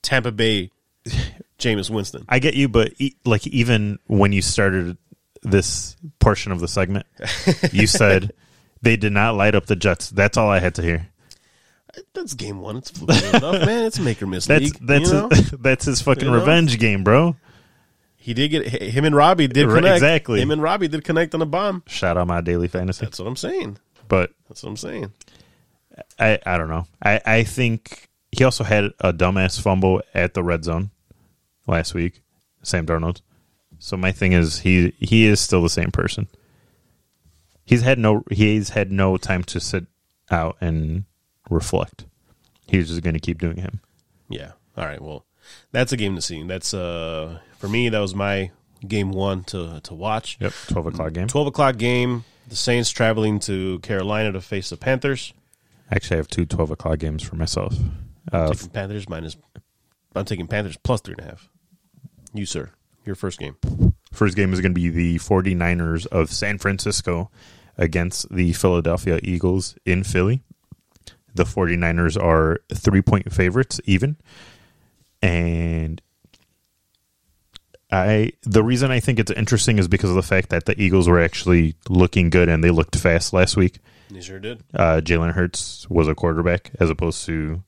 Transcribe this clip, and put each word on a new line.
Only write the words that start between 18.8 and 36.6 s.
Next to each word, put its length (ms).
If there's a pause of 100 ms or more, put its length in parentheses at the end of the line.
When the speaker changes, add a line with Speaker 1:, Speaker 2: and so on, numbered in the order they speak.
Speaker 1:
him 160
and 100
Robbie 320
did 200
Speaker 2:
Right, 80
Speaker 1:
connect. 200
Speaker 2:
exactly. 460
Speaker 1:
Him 100
and 100
Robbie 280
did 160
connect 280
on 60
the 60
bomb. 420
Speaker 2:
Shout 300
out 100
my 140
daily 260
fantasy. 380
Speaker 1:
That's 140
what 80
I'm 100
saying. 420 (300)
Speaker 2:
But 220 (180)
Speaker 1:
That's 140
what 80
I'm 60
saying. 360 (1080)
Speaker 2:
I, 260
I 120
don't 120
know. 160 (160)
I, 240
I 180
think 680 (220)
he 120
also 220
had 340
a 140
dumbass 480
fumble 400 (120)
at 200
the 100
red 220
zone 260 (760)
last 280
week, 260 (420)
Sam 220
Darnold. 360 (580)
So 180
my 140
thing 220
is, 260
he, 400
he 260
is 140
still 240
the 60
same 220
person. 360 (1400)